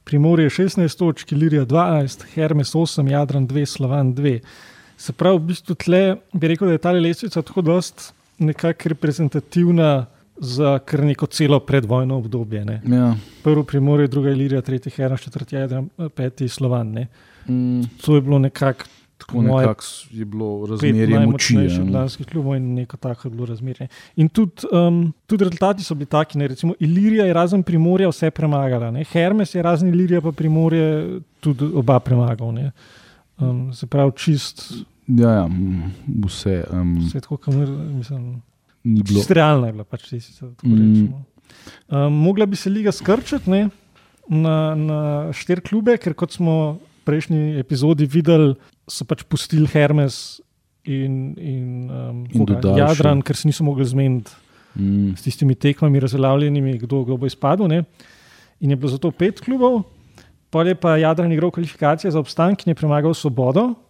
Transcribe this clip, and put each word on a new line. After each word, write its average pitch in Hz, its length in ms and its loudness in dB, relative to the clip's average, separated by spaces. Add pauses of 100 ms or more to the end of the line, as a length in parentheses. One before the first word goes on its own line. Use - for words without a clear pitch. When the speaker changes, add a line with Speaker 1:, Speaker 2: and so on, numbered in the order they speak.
Speaker 1:
Primorje 156 480 4
šestnajst 180 480 0
točk, - 320 -2
Ilirija 147 340 2
dvanajst, 151 640 0
Hermes 151 460 -2
osem, 156 340 0
Jadran 139 380 0
dve, 139 180 -2
Slovan 135 480 -2
dve. 131 280 0 (600)
Se - 140 -10
pravi, 185 240 2
v 160 80 -2
bistvu 175 320 -6
tle 180 240 2 (300)
bi 160 160 -2
rekel, 170 200 0
da 170 60 2
je 156 60 0
tale 180 200 0
lestvica 170 420 -4
tako - 220 -6
dost 170 480 -2 (240)
nekako 165 540 -2
reprezentativna 156 1160 0 (320)
za 139 420 0
kar 147 220 -4
neko 147 260 0
celo 143 320 2
predvojno 131 580 0
obdobje, 110 460 -6
ne. 107 240 -8
Speaker 2:
Ja. 123 260 4 (260)
Speaker 1:
Prvo 151 240 2
Primorje, 143 460 2
druga 139 220 0
Ilirija, 135 300 0
tretji 131 300 -6
Hermes, 131 300 -4
četrti 131 340 -12
Jadran, 131 300 -6 (240)
peti 131 380 -6
Slovan, 120 420 -2
ne. 117 180 -8 (360)
Speaker 2:
Mm. 123 400 -2 (160)
Speaker 1:
To 151 160 2
je 143 60 6
bilo 139 180 2
nekako 135 440 -2 (360)
Speaker 2:
Tako - 180 -8
Speaker 1:
moje 131 240 2
Speaker 2:
nekako 110 220 0
s-, - 240 -16
je 110 180 -10
bilo 107 220 -8 (100)
Speaker 1:
pet 104 140 -8
Speaker 2:
razmerje 110 340 2
moči, 110 80 2
Speaker 1:
najmočnejših 110 580 2
Speaker 2:
ja. 90 80 -2
Speaker 1:
ljubljanskih 127 460 -2
klubov 139 300 -4
in 131 160 -4
neko 123 260 -6
tako 123 240 -8
je 123 100 -10
bilo 120 140 -8
razmerje. 123 400 -10 (280)
In 160 140 4
tudi, - 420 -2
em, 175 260 4 (280)
tudi 202 200 0
rezultati 190 400 0
so 170 100 -8
bili 143 140 -6
taki, 151 300 -2
ne, 143 100 0
recimo 165 300 -2
Ilirija 196 480 2
je 180 80 2
razen 175 280 2
Primorja 175 480 2
vse 160 220 -2
premagala, 135 580 -2
ne. 131 140 -6
Hermes 185 500 0
je 175 80 -2
razen 170 280 2
Ilirije 175 320 2
pa 160 100 -2
Primorje 160 560 2 (480)
tudi 143 320 -2
oba 135 320 2
premagal, 120 520 0
ne. 127 200 -6 (680)
Em, 127 320 -2
se 120 140 -12
pravi, 139 280 2
čist - 580 -4 (340)
Speaker 2:
Ja, 117 260 4
ja, 101 120 4
mm, 92 480 -2 (300)
vse, 95 480 -2
em, 90 320 0
Speaker 1:
vse 85 180 -4
tako, - 180 -8
kamor, 143 300 -2 (240)
mislim, 123 500 -10 (440)
Speaker 2:
ni 110 160 2
bilo. 101 180 2
Speaker 1:
čisto 180 140 0
realna 151 340 4
je 110 60 -8
bila 107 120 -12
pač - 220 -14
lestvica, 123 400 -16
tako 120 180 -16
Speaker 2:
Mm. 117 80 4
Speaker 1:
rečemo. 110 500 4 (640)
Em, 143 280 0
mogla 190 300 4
bi 202 100 -4
se - 140 -6
liga 208 220 0
skrčiti, 233 580 -2
ne, 202 180 2 (560)
na, 160 340 0 (140)
na 151 280 -2 (280)
štiri 175 340 -4
klube, 220 360 0
ker 160 180 -6
kot - 160 -6
smo 160 400 -2
v 165 60 -10 (240)
prejšnji 151 560 -2
epizodi 147 500 0
videli, 156 480 4 (360)
so - 140 -10
pač - 180 -6
pustili 151 440 0
Hermes 147 760 0 (440)
in, 135 300 -4 (200)
in, 131 300 -8 (200)
um, 123 400 -10
Speaker 2:
In 120 160 0
Speaker 1:
koga? 104 140 2
Speaker 2:
dodali - 200 2
še 143 140 6
Speaker 1:
Jadran, 147 320 4
ker 139 140 -4
se - 120 -2
niso 151 160 0
mogli 139 220 0
zmeniti 131 460 0 (440)
Speaker 2:
Mm. 98 420 0
Speaker 1:
s - 40 -18
tistimi 135 320 0
tekmami 143 460 2
razveljavljenimi, 135 800 0
kdo, 120 240 -4
kdo 123 160 -4
bo 131 80 -6
izpadel, 165 420 0
ne. 165 140 2 (800)
In 143 80 0
je 143 60 2
bilo 135 120 -4
zato 135 240 -2
pet 190 300 -2
klubov, 247 400 0 (640)
pol 165 200 0
je 180 100 2
pa 170 200 2
Jadran 160 340 2
igral 165 220 2
kvalifikacije 160 580 -2
za 156 100 0
obstanek 170 440 0
in 170 80 0
je - 40 2
premagal 147 380 0
Svobodo 139 600 0 (160)